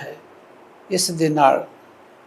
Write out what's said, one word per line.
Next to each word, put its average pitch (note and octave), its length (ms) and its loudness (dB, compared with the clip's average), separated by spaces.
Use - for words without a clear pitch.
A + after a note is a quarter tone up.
ਹੈ, - 140 -16
ਇਸ F#3 200 -2
ਦੇ D#3+ 180 0
ਨਾਲ D3 380 2